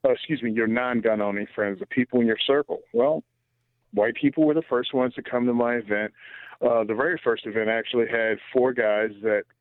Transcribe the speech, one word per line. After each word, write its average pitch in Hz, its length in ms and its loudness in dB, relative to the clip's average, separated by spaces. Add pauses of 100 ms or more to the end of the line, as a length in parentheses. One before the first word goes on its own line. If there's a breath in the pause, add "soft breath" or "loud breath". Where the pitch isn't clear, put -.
uh, 135 60 4
excuse 123 320 -2
me, 113 100 -2
your 113 140 2
non-gun 113 540 0
owning 101 340 -2
friends, 101 260 -2
the 101 60 -8
people 123 340 0
in 117 60 4
your 110 200 2
circle. - 340 0 (120)
Well, 139 300 0 (680)
white 110 240 0
people 147 280 2
were 151 100 4
the 160 140 2
first 123 240 -2
ones 127 220 0
to - 80 -10
come 123 240 -2
to 120 80 2
my 120 220 2
event. 104 360 -4 (480 loud breath)
Uh, 117 220 2
the 107 120 -2
very 156 280 -2
first 113 240 0
event 110 240 -2
actually 113 380 0
had 110 300 0 (140)
four 127 200 2
guys 107 380 0 (120)
that 107 220 0 (160)